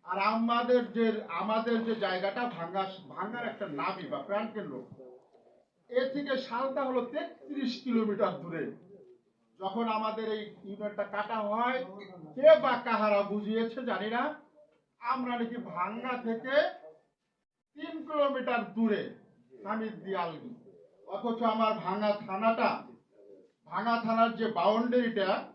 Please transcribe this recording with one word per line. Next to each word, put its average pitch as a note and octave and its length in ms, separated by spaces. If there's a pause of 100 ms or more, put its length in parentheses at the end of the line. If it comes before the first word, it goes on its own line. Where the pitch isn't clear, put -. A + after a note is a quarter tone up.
আর F#3+ 80 (160)
আমাদের A#3+ 480 (140)
যে, A3+ 100 (360)
আমাদের A3+ 360 (100)
যে A3+ 60 (120)
জায়গাটা G3 380 (120)
ভাঙ্গা, F3 280 (320)
ভাঙ্গার A3+ 360
একটা - 140 (140)
নাভি F#3 320
বা C#3+ 160
প্রাণকেন্দ্র, G3+ 480 (1120)
এ B3 120 (120)
থেকে C#4+ 200 (140)
সালটা C4+ 400
হলো B3+ 140 (120)
তেত্রিশ C#4 580 (120)
কিলোমিটার G#3 580
দূরে। E3 220 (1000)
যখন G#3+ 240 (120)
আমাদের A3 380
এই G#3+ 80 (260)
ইউনিয়নটা G3+ 440
কাটা G#3+ 240 (120)
হয়, A#3+ 300 (560)
কে C#4 120 (160)
বা B3+ 100 (140)
কাহারা G#3+ 320 (120)
বুঝিয়েছে A3 480 (100)
জানি G3+ 260
না, B3 80 (760)
আমরা B3 380
নাকি A#3 180 (180)
ভাঙ্গা A#3 380 (120)
থেকে A#3 300 (1200)
তিন D#4+ 180 (140)
কিলোমিটার B3+ 540 (140)
দূরে G#3+ 260 (640)
হামিদ A3 300 (100)
দিয়ালগি। E3 460 (640)
অথচ A3+ 260 (140)
আমার A3 200 (120)
ভাঙ্গা G#3 260 (140)
থানাটা, A3 440 (1000)
ভাঙ্গা A3 260 (100)
থানার A3+ 340
যে A3+ 60 (140)
বাউন্ডারিটা A3 680 (260)